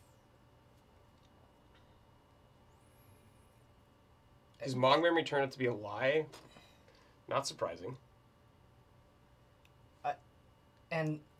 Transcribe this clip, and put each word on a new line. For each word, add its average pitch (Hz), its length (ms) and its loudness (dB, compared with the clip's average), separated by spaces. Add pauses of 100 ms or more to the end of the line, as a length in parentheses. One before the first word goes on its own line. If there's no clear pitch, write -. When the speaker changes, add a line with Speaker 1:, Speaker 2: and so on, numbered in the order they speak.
(4000)
Speaker 1:
Does 135 120 -4
Mog 131 280 6
memory 165 200 4
turn 143 200 0
out 135 100 -2
to - 60 -18
be 127 80 0
a 120 80 0
lie? 117 500 0 (1040)
Not 131 180 0
surprising. 90 500 -6 (2000)
Speaker 2:
I, 143 100 -2 (760)
and 156 300 -2 (200)